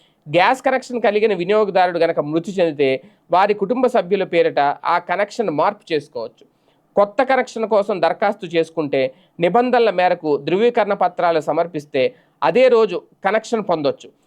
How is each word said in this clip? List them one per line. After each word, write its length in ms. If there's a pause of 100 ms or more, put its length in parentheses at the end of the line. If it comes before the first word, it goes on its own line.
(300)
గ్యాస్ 320
కనెక్షన్ 400
కలిగిన 320
వినియోగదారుడు 680
గనక 200
మృతి 320
చెందితే 500 (300)
వారి 220
కుటుంబ 340
సభ్యుల 360
పేరిట 360
ఆ 380
కనెక్షన్ 520
మార్పు 440
చేసుకోవచ్చు. 600 (420)
కొత్త 280
కనెక్షన్ 440
కోసం 340
దరఖాస్తు 440
చేసుకుంటే 680 (260)
నిబంధనల 500
మేరకు 480
ధృవీకరణ 560
పత్రాలు 460
సమర్పిస్తే 760 (280)
అదే 240
రోజు 340 (240)
కనెక్షన్ 440
పొందొచ్చు. 400 (180)